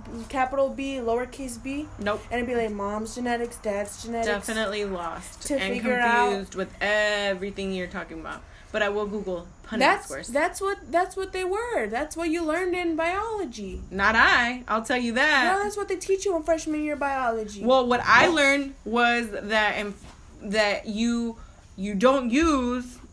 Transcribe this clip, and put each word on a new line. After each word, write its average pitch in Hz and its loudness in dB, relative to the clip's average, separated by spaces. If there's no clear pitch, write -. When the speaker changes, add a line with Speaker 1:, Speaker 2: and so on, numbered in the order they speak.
Speaker 1:
capital 269 2
B, 269 -4
lowercase 240 -4
b. 285 -6
Speaker 2:
Nope. 208 -2
Speaker 1:
And 240 -2
it'd 247 -4
be, 247 -2
like, 220 0
mom's 208 -4
genetics, 240 -4
dad's 208 -4
genetics. 226 -2
Speaker 2:
Definitely 208 -2
lost 175 -8
Speaker 1:
To 294 0
Speaker 2:
and 254 0
Speaker 1:
figure 247 0
out 240 6
Speaker 2:
confused 196 -4
with 185 -4
everything 202 0
you're 180 -4
talking 170 -10
about. 156 -10
But 214 0
I 202 2
will 208 -2
Google 185 -6
Punnett 220 -4
Speaker 1:
That's, 349 4
Speaker 2:
squares. 139 -8
Speaker 1:
that's 302 0
what, 392 -2
that's 359 2
what 381 -4
they 370 -4
were. 403 -2
That's 240 -6
what 339 -2
you 339 -2
learned 349 -2
in 339 -2
biology. 330 -4
Speaker 2:
Not 196 4
I. 247 4
I'll 220 0
tell 254 0
you 240 -2
that. 285 4
Speaker 1:
No, 403 0
that's 403 -4
what 403 -4
they 381 -2
teach 381 -2
you 370 2
in 320 -2
freshman 311 0
year 302 -2
biology. 226 -2
Speaker 2:
Well, 254 6
what 240 2
I 240 8
learned 277 2
was 233 2
that 208 0
in, 208 -6
that 208 0
you, 233 -2
you 202 -4
don't 247 4
use, 254 2